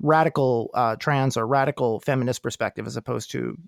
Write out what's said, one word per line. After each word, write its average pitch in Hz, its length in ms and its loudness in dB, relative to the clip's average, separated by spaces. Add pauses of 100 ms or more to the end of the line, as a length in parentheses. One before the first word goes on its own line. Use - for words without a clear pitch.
radical, 147 720 2
uh, 113 240 0
trans 135 400 0
or 113 100 0
radical 131 540 0
feminist 127 420 -2
perspective 110 440 -6
as 117 100 -10
opposed 120 360 -6
to 120 240 -6 (120)